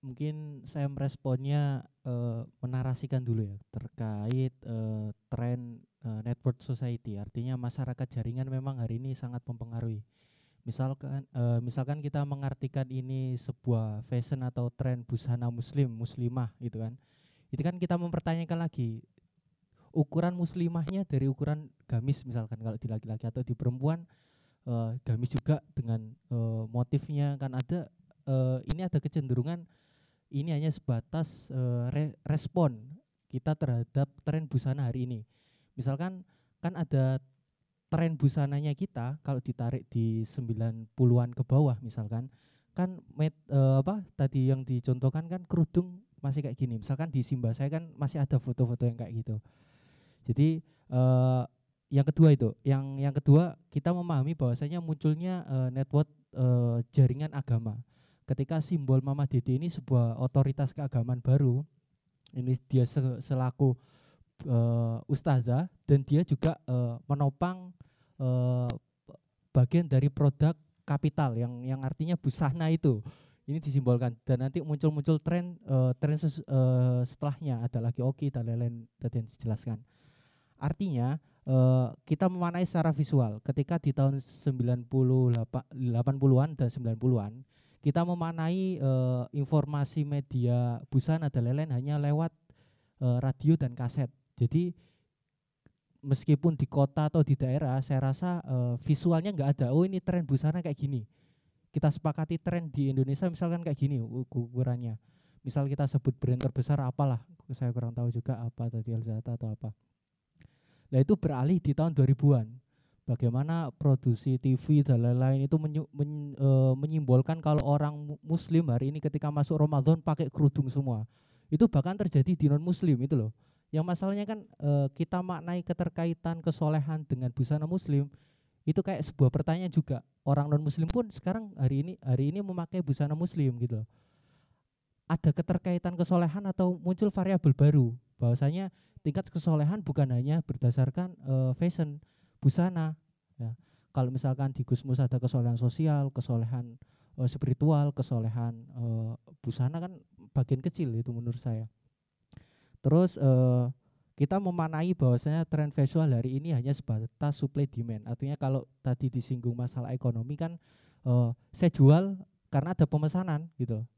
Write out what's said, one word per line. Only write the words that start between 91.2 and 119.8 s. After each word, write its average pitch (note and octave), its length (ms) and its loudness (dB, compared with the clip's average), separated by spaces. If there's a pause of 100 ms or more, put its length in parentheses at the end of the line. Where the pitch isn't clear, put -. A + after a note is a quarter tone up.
dan A#2+ 160 0
lain-lain D3 320 -2
hanya D3 240 -2
lewat, D3 320 0 (720)
eh, B2 160 2
radio C3+ 320 2
dan B2+ 240 0
kaset. B2 320 -2 (240)
Jadi E3+ 400 0 (1300)
meskipun C#3+ 560 2
di C#3 80 0
kota C#3 400 0
atau D#3 160 2
di C#3+ 160 4
daerah, C3+ 480 0
saya C3+ 240 0
rasa, F3 320 -4
eh, B2 400 -2
visualnya E3 480 2
nggak C#3+ 200 -2 (120)
ada. B2+ 60 2 (100)
Oh, E3+ 80 4
ini F#3+ 160 -2
tren F3 240 -2
busana D3+ 400 0
kayak D3+ 80 -2
gini. C#3 320 -4 (640)
Kita D3 240 2
sepakati D#3+ 480 -2
tren E3+ 320 -2
di C#3 160 2
Indonesia C3+ 400 0
misalkan E3+ 320 -2
kayak D#3+ 160 -2
gini C3+ 240 0
u-, A#2 240 -6
ukurannya. B2 720 -4 (480)
Misal C#3 240 -2
kita C#3 160 0
sebut C3+ 320 0
brand B2 240 2
terbesar C3+ 400 2
apalah, B2+ 400 -2 (320)
saya C3 160 -4
kurang A#2 240 -4
tahu A#2+ 160 -2
juga A#2 320 -4
apa A#2 320 -6
tadi, A2+ 160 -6
Elzata A2+ 480 -4
atau A2 160 -6
apa. A2 160 -10 (1200)
Nah, C3+ 160 4
itu F#3 160 2
beralih D3 400 0
di C#3+ 160 0
tahun E3 160 0
dua C3+ 160 4
ribuan. C3+ 400 4 (560)
Bagaimana C3 720 -2
produksi C3 640 2
T C3 160 2
V D3 320 4
dan A#2+ 160 4
lain-lain C3 400 2
itu D3 160 2
menyu-, D3+ 320 -4
men-, D3 400 -6
eh, C3+ 480 4
menyimbolkan D3+ 640 2
kalau D3+ 240 4
orang D3 240 2
mu-, D3 320 -10
muslim D#3+ 480 2
hari C3+ 240 0
ini D3+ 80 -10
ketika D3+ 240 -2
masuk D3 320 0
Ramadan D3+ 400 4